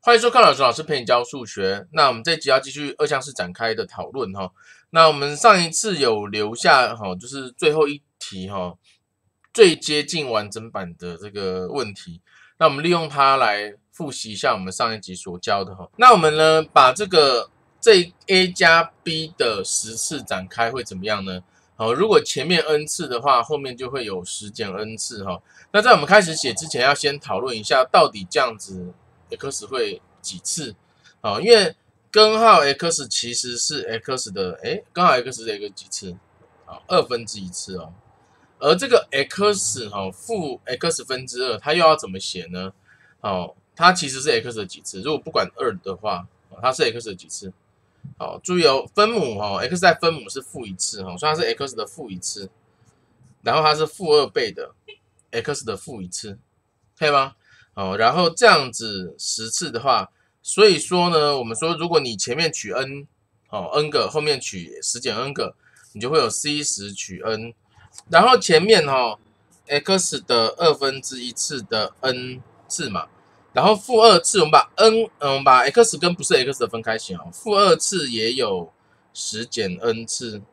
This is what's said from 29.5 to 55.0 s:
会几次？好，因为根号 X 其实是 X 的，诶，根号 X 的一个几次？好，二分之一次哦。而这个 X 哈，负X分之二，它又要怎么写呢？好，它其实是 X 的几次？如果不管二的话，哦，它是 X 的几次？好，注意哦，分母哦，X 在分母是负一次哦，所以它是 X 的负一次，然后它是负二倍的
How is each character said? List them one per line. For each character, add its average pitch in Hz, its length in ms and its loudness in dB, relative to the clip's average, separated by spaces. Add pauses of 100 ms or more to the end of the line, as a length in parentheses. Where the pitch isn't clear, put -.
会 131 340 -6 (220)
几 - 160 -12
次？ 135 380 -8 (440)
好， 107 220 -4
因 214 100 6
为 196 240 6 (360)
根 214 280 6
号 214 200 10
X 143 480 0
其 120 260 -6
实 120 240 -6
是 143 240 -4 (240)
X 127 260 -8
的， 92 200 -6 (100)
诶， - 220 -6 (100)
根 175 100 0
号 165 100 6
X 123 300 -4
的 110 120 -6
一 101 40 -12
个 104 120 -10
几 - 180 -20
次？ 90 260 -12 (500)
好， - 220 -20
二 180 140 2
分 117 240 -6
之 107 140 -12
一 92 100 -12
次 92 280 -12
哦。 82 140 -16 (680)
而 151 160 4
这 269 120 -6
个 240 220 2
X 196 800 -2
哈， 196 220 -6
负 170 540 -6
X 127 380 -4
分 131 220 -8
之 123 160 -8
二， 123 160 -4
它 147 160 -4
又 175 60 0
要 160 160 6
怎 113 120 -10
么 95 120 -10
写 90 320 -10
呢？ 92 220 -10 (480)
好， 92 340 -4 (200)
它 175 160 4
其 180 160 -2
实 131 140 -8
是 147 80 -2
X 117 300 -2
的 98 80 -8
几 - 140 -18
次？ 95 200 -14
如 131 80 -6
果 151 80 -2
不 156 140 -10
管 95 240 -2
二 123 220 -4
的 95 180 -10
话， 90 320 -6 (220)
哦， 85 120 -20
它 127 100 0
是 147 120 -2
X 113 260 -4
的 98 60 -10
几 82 120 -20
次？ 92 240 -16 (680)
好， - 240 -10
注 180 160 -2
意 160 60 2
哦， 135 280 4
分 214 160 4
母 139 300 -2
哦， 104 240 -4
X 175 160 -4
在 170 160 4
分 160 180 0
母 120 160 -12
是 135 100 -10
负 135 240 -14
一 98 120 -12
次 - 260 -8
哦， 90 160 -12
所 147 100 -4
以 151 60 2
它 - 0 -
是 160 80 -2 (140)
X 131 200 -8
的 107 120 -8
负 120 240 -16
一 90 80 -12
次， 98 320 -12 (880)
然 120 140 -2
后 156 80 2
它 151 100 4
是 151 140 0
负 165 240 -4
二 147 160 4
倍 117 240 -4
的 71 240 -14 (560)